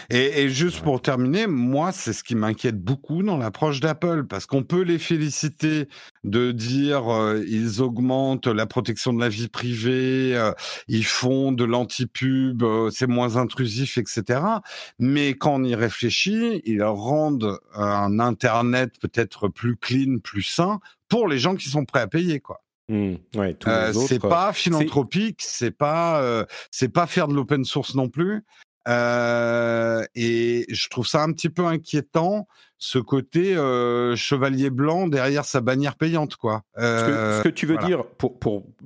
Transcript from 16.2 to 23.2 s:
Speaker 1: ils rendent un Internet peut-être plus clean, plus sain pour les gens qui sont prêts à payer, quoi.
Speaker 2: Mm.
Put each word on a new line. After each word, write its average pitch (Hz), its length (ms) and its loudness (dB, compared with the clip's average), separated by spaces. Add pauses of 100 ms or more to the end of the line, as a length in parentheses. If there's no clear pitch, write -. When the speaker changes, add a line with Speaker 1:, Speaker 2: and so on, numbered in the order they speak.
Speaker 1:
ils 107 160 0
rendent 110 800 0 (160)
un 101 440 2
Internet 120 800 2
peut-être 107 480 -2
plus 117 280 -2
clean, 131 420 0
plus 101 240 -6
sain 190 380 0 (300)
pour 220 180 4
les 139 120 2
gens 180 160 2
qui 135 120 -8
sont 143 160 0
prêts 127 160 0
à 110 80 2
payer, 160 320 0
quoi. - 240 -16 (240)
Speaker 2:
Mm. 101 280 0 (200)